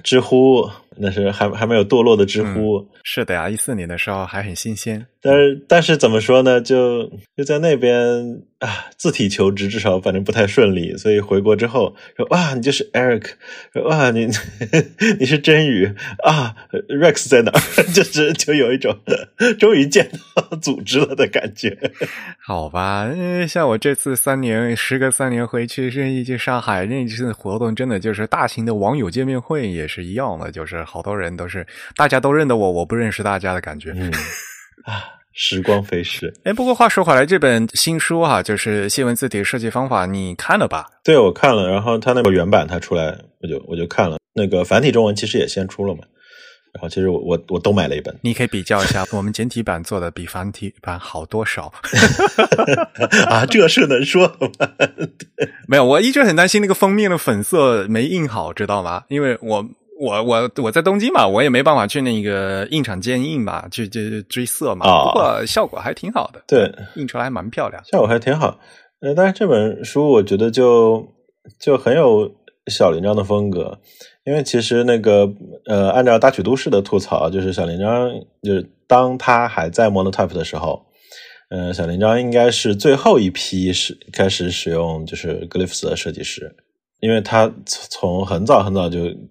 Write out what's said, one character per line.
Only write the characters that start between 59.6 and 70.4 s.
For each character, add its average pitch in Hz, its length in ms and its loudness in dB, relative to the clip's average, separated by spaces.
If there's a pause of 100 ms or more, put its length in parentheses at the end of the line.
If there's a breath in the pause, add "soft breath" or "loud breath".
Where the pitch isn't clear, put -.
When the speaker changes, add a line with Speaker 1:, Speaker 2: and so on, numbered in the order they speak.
Speaker 2:
我， 110 240 -2
我， 117 280 2 (120)
我 110 80 -2
在 165 100 2
东 190 200 0
京 233 120 -2
嘛， 123 140 4
我 98 160 2
也 147 60 2
没 127 140 2
办 151 120 4
法 117 120 2
去 143 140 -4
那 117 220 -2
个 98 480 -4
印 151 140 -2
厂 98 160 -8
监 123 220 -4
印 151 180 -4
嘛， 92 280 -6
去， 107 200 -8
去 107 360 -8
追 123 220 -6
色 120 280 -4
嘛。 90 120 -2
Speaker 1:
哦。 82 200 6
Speaker 2:
不 - 120 2
过 113 260 0
效 202 220 -2
果 - 140 -12
还 135 120 -6
挺 196 200 -10
好 214 200 -4
的， - 140 -20
Speaker 1:
对。 107 260 4 (220)
Speaker 2:
印 139 140 -8
出 120 100 -8
来 120 60 -4
还 131 60 -6
蛮 101 200 -8
漂 127 180 -4
亮。 90 220 -14
Speaker 1:
效 196 80 2
果 120 80 6
还 117 120 2
挺 131 200 0
好。 139 220 0 (400 soft breath)
呃， 139 140 -2
但 185 120 4
是 190 60 2
这 196 160 -2
本 110 360 0
书 143 240 0
我 117 140 6
觉 98 140 0
得 113 140 2